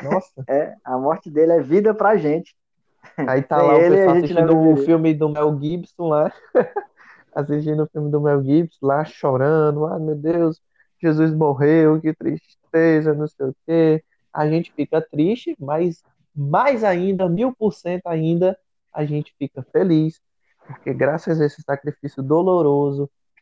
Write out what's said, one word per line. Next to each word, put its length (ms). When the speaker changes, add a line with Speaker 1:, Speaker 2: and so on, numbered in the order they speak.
Speaker 1:
nossa. 280
Speaker 2:
<laughs> 40
É, 260
a 120
morte 320
dele 240
é 80
vida 320
pra 220
gente. 400
Speaker 1:
Aí 240
tá 180
Speaker 2:
Sem 80
Speaker 1:
lá 60
o 40
Speaker 2:
ele, 180
Speaker 1:
pessoal 200
Speaker 2:
a 60
gente 120
não 100
Speaker 1:
assistindo 140
o 120
Speaker 2:
viveria. 160
Speaker 1:
filme 280
do 160
Mel 320
Gibson 460
lá. 240
<laughs> 320
Assistindo 500
o 40
filme 220
do 120
Mel 220
Gibson 420
lá, 180
chorando. 840
"Ai, 120
meu 160
Deus, 460
Jesus 320
morreu, 680
que 140
tristeza, 1000
não 140
sei 200
o 80
quê." 380
A 160
gente 240
fica 300
triste, 580
mas 420
mais 480
ainda, 440
mil 260
por 200
cento 340
ainda, 500
a 120
gente 320
fica 240
feliz. 500
Porque 280
graças 480
a 40
esse 160
sacrifício 600
doloroso, 880